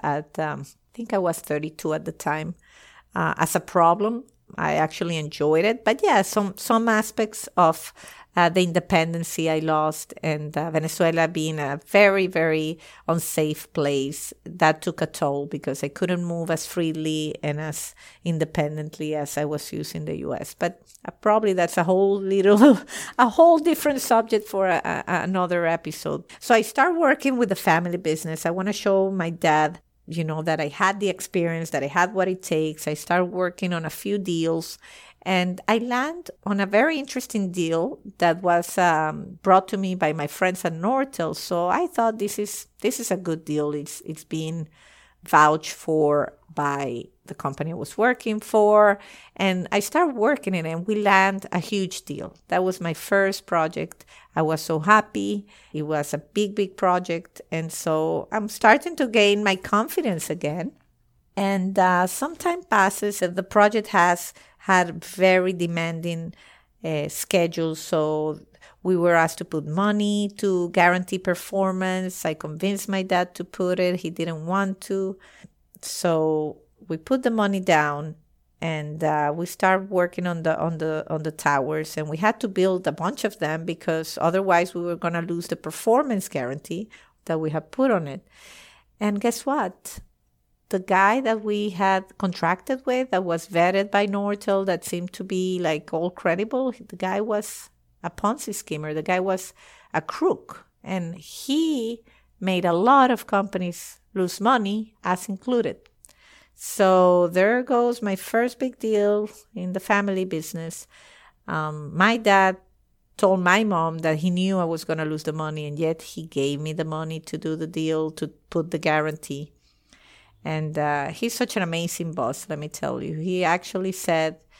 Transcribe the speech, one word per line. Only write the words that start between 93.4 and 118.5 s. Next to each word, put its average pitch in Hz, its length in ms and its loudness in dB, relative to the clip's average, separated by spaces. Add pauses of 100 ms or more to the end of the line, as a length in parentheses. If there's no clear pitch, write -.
vetted 190 420 2
by 208 160 2
Nortel, 202 600 -2
that 180 180 -2
seemed 175 300 -6
to 185 100 -10
be, 185 340 -2
like, 160 340 -2
all 170 180 -2
credible, 226 640 -2 (160)
the 185 80 -16
guy 190 240 -2
was 214 500 -6 (320)
a 170 80 -8
Ponzi 208 440 -4
schemer. 151 400 -8
The 156 80 -4 (100)
guy 185 80 2
was 185 320 -2 (400)
a 160 80 -2
crook, - 640 -4 (160)
and 180 340 -6
he 262 880 -4 (360)
made 185 260 0
a 175 80 2 (180)
lot 269 200 8
of 226 160 -2
companies 190 760 -4 (140)
lose 185 260 -2
money, 220 540 0 (100)
us 180 240 -2
included. 220 480 -2 (800)
So 180 760 4
there 202 340 4
goes 240 380 2
my 202 160 -2
first 240 420 0
big 254 200 -4
deal 208 500 2 (260)
in 180 180 -6
the 185 80 -4
family 202 440 0
business. 165 640 -8 (600)
Um, 151 500 -6
my 208 200 4
dad 196 400 4 (600)
told 190 240 4
my 185 240 4
mom 165 340 0
that 156 200 0
he 175 120 0
knew 185 280 0
I 175 60 2
was 165 200 -4
gonna 160 200 -2
lose 156 200 -4
the 160 80 -4
money, 156 340 -6
and 147 120 -8
yet 165 240 0
he - 240 -12
gave 139 340 -2
me 156 120 -6
the 156 120 -4
money 160 360 -6
to - 160 -10
do 160 200 -4
the 160 100 -6
deal, 160 460 -2
to 156 160 -8 (220)